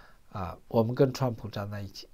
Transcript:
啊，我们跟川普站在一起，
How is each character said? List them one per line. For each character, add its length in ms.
啊， 260
我 140
们 120
跟 200
川 200
普 140
站 220
在 100
一 80
起， 260